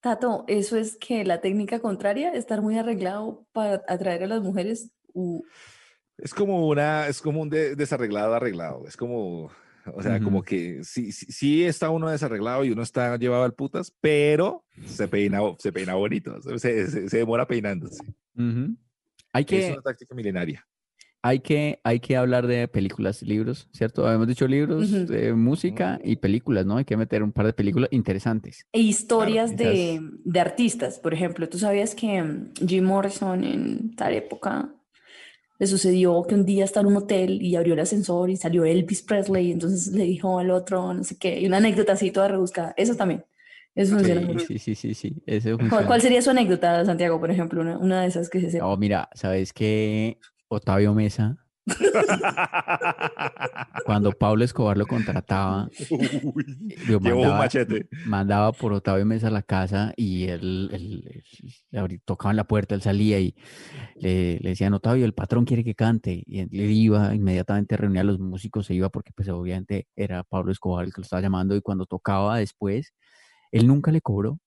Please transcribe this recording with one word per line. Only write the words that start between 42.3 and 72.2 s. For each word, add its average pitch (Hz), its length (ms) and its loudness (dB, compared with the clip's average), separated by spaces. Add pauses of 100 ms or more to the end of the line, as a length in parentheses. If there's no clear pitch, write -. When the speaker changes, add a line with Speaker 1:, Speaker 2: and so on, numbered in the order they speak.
Speaker 1:
Eso 233 180 2
también. 185 300 -2 (500)
Eso 196 200 2
funciona 180 260 4
Speaker 3:
Sí, 175 60 0
Speaker 1:
mucho. 170 200 -2
Speaker 3:
sí, 113 100 -4
sí, 110 180 -4
sí, 110 180 -6
sí. 139 320 -8
Eso 110 240 0
Speaker 1:
¿Cuál, 113 100 0
Speaker 3:
funciona. 202 280 2
Speaker 1:
cuál 233 140 4
sería 247 200 6
su 254 80 2
anécdota, 180 560 4
Santiago, 170 340 2
por 165 100 -2
ejemplo? 175 320 0
Una, 165 160 -2
una 185 260 2
de 180 40 2
esas 170 220 -4
que 185 100 -2
se 170 120 0
sepa. 170 140 0
Speaker 3:
No, 95 120 0
mira, 101 360 0
¿sabes 95 380 -2
qué? 107 640 0 (340)
Octavio 104 440 4
Mesa. 107 420 2 (300)
Speaker 2:
<laughs> - 2250 -2
Speaker 3:
Cuando 104 260 4
Pablo 107 320 2
Escobar 107 340 0
lo 104 100 2
contrataba, 98 840 -2 (200)
Speaker 2:
Uy, 151 840 -4 (120)
Speaker 3:
lo 107 120 4
Speaker 2:
llevó 120 220 2
un 123 60 6
Speaker 3:
mandaba, 98 100 4
Speaker 2:
machete. 120 500 0 (180)
Speaker 3:
mandaba 101 460 2
por 113 220 -2
Octavio 98 320 2
Mesa 110 220 0
a 107 40 2
la 104 120 0
casa 98 520 0
y 92 300 -2
él, 92 480 -4
él, 98 340 -10
él - 160 -18 (480)
le 117 80 -6
abrí-, 92 240 -6
tocaban 101 320 0
la 110 100 2
puerta, 104 300 0
él 98 60 -4
salía 101 380 2
y 92 160 0 (600)
le, 90 440 0
le 92 100 -4
decían, 98 240 0
"Octavio, 120 320 2
el 107 80 0
patrón 117 320 0
quiere 117 180 0
que 113 120 -4
cante". 110 500 0
Y 98 140 -8
él 90 140 -6
iba, 104 600 4
inmediatamente 101 640 0
reunía 98 240 2
a 98 40 2
los 98 140 2
músicos, 95 480 -6
se 92 60 -4
iba 92 160 0
porque, - 260 -10
pues, 98 140 -6
obviamente 92 640 -6
era 92 280 -4
Pablo 92 280 -4
Escobar 90 340 -4
el 92 80 -10
que 95 80 -12
lo - 20 -12
estaba 92 180 -4
llamando 95 340 0
y 101 60 0
cuando 92 240 -4
tocaba 101 520 0